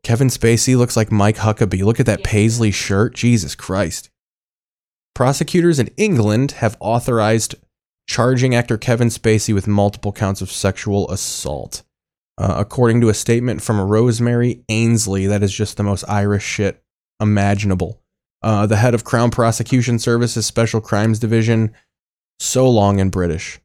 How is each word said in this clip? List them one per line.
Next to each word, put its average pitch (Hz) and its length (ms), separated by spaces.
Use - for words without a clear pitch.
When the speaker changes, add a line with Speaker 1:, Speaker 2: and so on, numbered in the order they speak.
Speaker 1:
Kevin 123 240
Spacey 117 500
looks 120 180
like 110 160
Mike 107 260
Huckabee. 104 460
Look 113 160
at 127 60
that 107 140
Speaker 2:
Yeah. - 80
Speaker 1:
paisley 113 440
shirt. 101 440
Jesus 117 400
Christ. - 540
Prosecutors 156 680
in 113 80
England 127 560
have 110 260
authorized 113 760
charging 127 460
actor 120 240
Kevin 117 300
Spacey 110 460
with 98 140
multiple 101 440
counts 98 300
of 92 100
sexual 98 580
assault. - 720
Uh, 101 200
according 117 440
to 113 80
a 107 40
statement 117 500
from 104 180
Rosemary 120 880
Ainsley, 110 560
that 101 160
is 98 120
just - 240
the 104 60
most 101 240
Irish 101 360
shit - 400
imaginable. 101 840
Uh, 107 240
the 104 80
head 120 180
of 110 120
Crown 120 260
Prosecution 117 680
Service's 117 480
Special 113 360
Crimes 107 360
Division. 113 540
So 127 300
long 101 300
in 95 100
British. 87 560